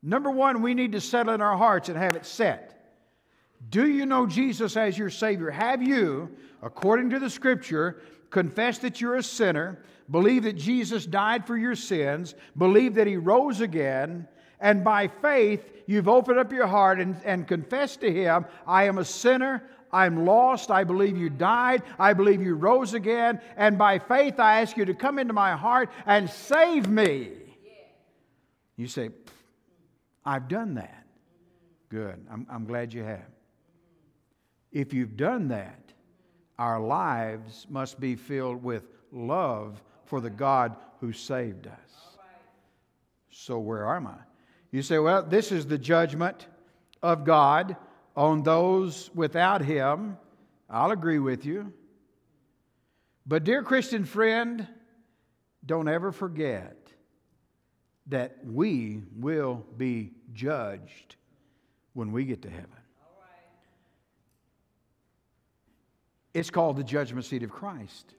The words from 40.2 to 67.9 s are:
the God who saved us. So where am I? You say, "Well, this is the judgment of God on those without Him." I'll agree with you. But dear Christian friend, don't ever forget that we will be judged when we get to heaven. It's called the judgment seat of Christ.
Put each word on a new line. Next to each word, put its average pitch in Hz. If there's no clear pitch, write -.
the 117
God 123
who 117
saved 113
us. -
So -
where 110
am 160
I? 95
You 135
say, 156
"Well, 170
this 202
is 160
the 147
judgment 165
of 165
God 156
on 151
those 175
without 170
Him." 151
I'll 131
agree 165
with 131
you. 202
But 156
dear 247
Christian 247
friend, 220
don't 156
ever 170
forget 151
that 127
we 117
will 131
be 120
judged 110
when 110
we 123
get 127
to 101
heaven. 85
It's 165
called 165
the 139
judgment 123
seat 127
of 110
Christ. 156